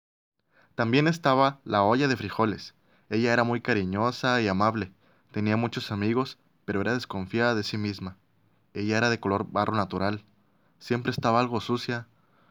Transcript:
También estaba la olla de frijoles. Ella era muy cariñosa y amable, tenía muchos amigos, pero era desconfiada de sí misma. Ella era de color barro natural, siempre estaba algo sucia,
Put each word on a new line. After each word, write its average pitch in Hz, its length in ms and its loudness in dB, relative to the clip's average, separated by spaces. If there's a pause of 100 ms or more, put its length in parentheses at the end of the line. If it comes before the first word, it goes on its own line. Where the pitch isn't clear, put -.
(760)
También 123 320 4
estaba 139 560 2
la 104 220 2
olla 127 240 2
de 127 80 0
frijoles. 104 580 -2 (340)
Ella 117 240 2
era 120 120 4
muy 117 160 0
cariñosa 117 800 0
y 107 80 2
amable, 101 420 0 (400)
tenía 107 260 0
muchos 117 360 -4
amigos, 113 440 -2 (280)
pero 98 180 -2
era 107 100 0
desconfiada 117 600 -2
de 104 100 -2
sí - 140 -6
misma. 98 380 -6 (580)
Ella 107 240 0
era 117 120 4
de 113 80 0
color 98 320 -2
barro 104 240 0
natural, 98 500 -2 (540)
siempre 120 320 -4
estaba 117 300 2
algo 120 200 0
sucia, 120 460 -4 (440)